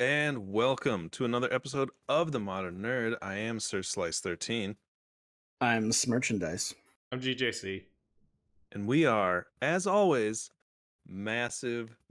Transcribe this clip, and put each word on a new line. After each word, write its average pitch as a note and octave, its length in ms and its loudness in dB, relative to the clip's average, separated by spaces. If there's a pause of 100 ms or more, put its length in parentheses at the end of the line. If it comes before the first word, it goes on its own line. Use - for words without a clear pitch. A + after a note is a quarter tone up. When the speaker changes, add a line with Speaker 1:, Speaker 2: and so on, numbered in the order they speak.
Speaker 1:
and C#3 500 0
welcome A2+ 600 2
to - 140 -4
another A#2+ 300 2
episode C3+ 360 -2 (180)
of D#3 240 2
The B2 80 -2
Modern F#2+ 380 -4
Nerd. A#2 440 -2
I G2 140 -6
am A2 240 -4
Sir F#2+ 240 -4
Slice E2+ 340 -2
thirteen. G2+ 560 -4 (880)
Speaker 2:
I'm A2+ 300 2
Smerchandise. A2 840 0 (380)
Speaker 3:
I'm B2+ 80 -4
G B2+ 160 -2
J B2 160 0
C. F#2+ 320 -6 (880)
Speaker 1:
And G2+ 120 -6
we C#3+ 220 4
are, F#2+ 400 4 (160)
as F3 240 2
always, D#3 640 4 (560)
massive A#2 920 -4 (140)